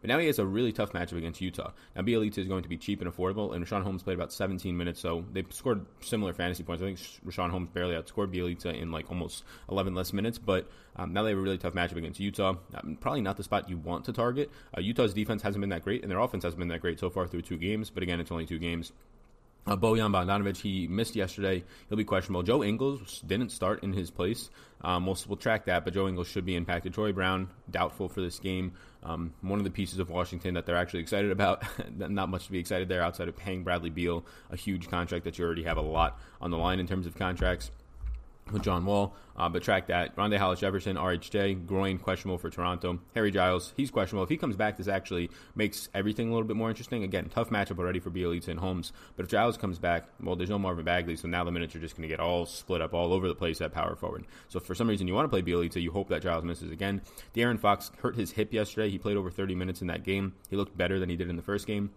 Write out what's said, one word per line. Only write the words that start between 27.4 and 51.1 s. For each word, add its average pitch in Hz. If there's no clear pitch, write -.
doubtful 90
for 95
this 87
game. 92
Um, 82
one 98
of 101
the 95
pieces 92
of 85
Washington 90
that 85
they're 87
actually 87
excited 101
about, 98
<laughs> -
not 95
much 92
to -
be 92
excited 90
there 90
outside 87
of 82
paying 92
Bradley 87
Beal 85
a 85
huge 90
contract 87
that 87
you 87
already 82
have 82
a 78
lot 80
on 87
the 82
line 90
in 90
terms 92
of 85
contracts 90
with 104
John 92
Wall, 101
uh, 85
but 87
track 95
that. 87
Rondae 104
Hollis-Jefferson, 95
R 90
H -
J, 98
groin 95
questionable 92
for 85
Toronto. 90
Harry 107
Giles, 92
he's 135
questionable. 98
If 90
he 160
comes 123
back, 107
this 95
actually 92
makes -
everything 107
a -
little 113
bit 110
more 113
interesting. 110
Again, 92
tough 120
matchup 98
already 90
for 87
Bjelica 87
and 82
Holmes, 90
but 92
if 92
Giles 110
comes 90
back, 85
well, 90
there's 90
no 101
Marvin 87
Bagley, 87